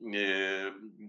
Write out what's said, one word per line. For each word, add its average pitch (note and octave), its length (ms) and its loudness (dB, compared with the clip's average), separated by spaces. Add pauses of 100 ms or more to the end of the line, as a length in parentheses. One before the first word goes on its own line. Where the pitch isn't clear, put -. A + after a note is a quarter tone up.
(140)
е, F#2+ 600 2 (360)